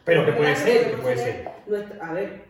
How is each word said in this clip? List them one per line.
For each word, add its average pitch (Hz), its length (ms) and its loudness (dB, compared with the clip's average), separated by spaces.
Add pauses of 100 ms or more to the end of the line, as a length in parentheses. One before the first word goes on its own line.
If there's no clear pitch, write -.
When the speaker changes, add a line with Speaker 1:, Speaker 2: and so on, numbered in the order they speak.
Speaker 1:
Pero 156 220 4
que 147 80 4
Speaker 2:
porque 151 80 -4
Speaker 1:
puede 147 140 2
Speaker 2:
claro, - 160 -2
Speaker 1:
ser, 240 60 6
que - 60 4 (140)
Speaker 2:
podemos 123 60 -6
Speaker 1:
puede 127 120 0
Speaker 2:
tener - 200 -2
Speaker 1:
ser. - 160 -12 (160)
Speaker 2:
nuestra... 208 420 -6
a 160 40 -8
ver, 196 360 -8